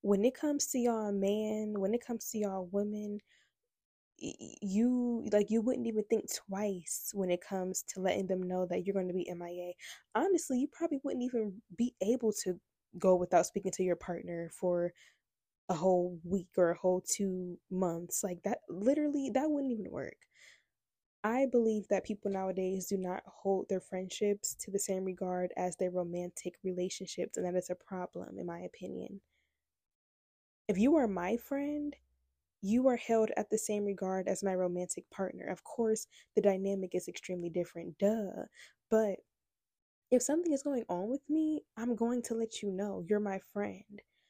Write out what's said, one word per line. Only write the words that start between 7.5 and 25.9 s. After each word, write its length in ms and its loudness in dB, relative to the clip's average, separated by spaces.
to 120 -8
letting 260 2
them 160 0
know 240 0
that 200 -2
you're 80 -2
gonna 180 0
be 160 -2
M 140 -8
I 60 -10
A. 280 -8
Honestly, 440 4
you 140 2
probably 300 -2
wouldn't 220 -2
even 360 -2
be 260 0
able 300 2
to 140 -2
go 180 8
without 300 4
speaking 260 -4
to 100 -2
your 140 4
partner 580 -6
for 380 2
a 60 0
whole 500 4
week 320 0
or 140 6
a 80 0
whole 300 2
two 500 -2
months. 520 -2
Like, 220 -4
that, 140 0
literally, 680 2
that 160 2
wouldn't 220 0
even 180 -4
work. 260 -8
I 260 2
believe 380 2
that 160 2
people 260 -4
nowadays 580 -2
do 100 0
not 280 -4
hold 420 -2
their 120 0
friendships 800 -2
to 100 -8
the 80 -2
same 260 -2
regard 520 -2
as 200 -2
their 140 0